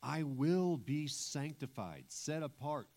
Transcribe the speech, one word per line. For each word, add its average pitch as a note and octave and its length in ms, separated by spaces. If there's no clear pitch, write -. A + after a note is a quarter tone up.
I D3 200
will D#3 560
be C#3+ 280
sanctified, B2+ 1040
set D#3 320
apart, C#3+ 540